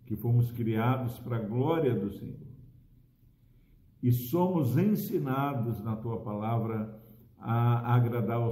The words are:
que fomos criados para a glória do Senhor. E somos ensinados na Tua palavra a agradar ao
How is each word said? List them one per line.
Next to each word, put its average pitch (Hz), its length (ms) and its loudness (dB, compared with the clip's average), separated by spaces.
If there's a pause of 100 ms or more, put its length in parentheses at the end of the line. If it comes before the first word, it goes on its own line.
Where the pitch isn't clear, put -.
que 107 100 -4
fomos 120 340 4
criados 117 680 0
para 117 180 -6
a 107 60 -2
glória 127 520 2
do 101 160 -2
Senhor. - 380 -12 (1500)
E 123 80 4
somos 160 680 2
ensinados 139 1040 0
na 110 140 -4
Tua 117 240 -6
palavra 110 760 -4 (420)
a 120 540 2
agradar 117 440 2
ao 117 140 0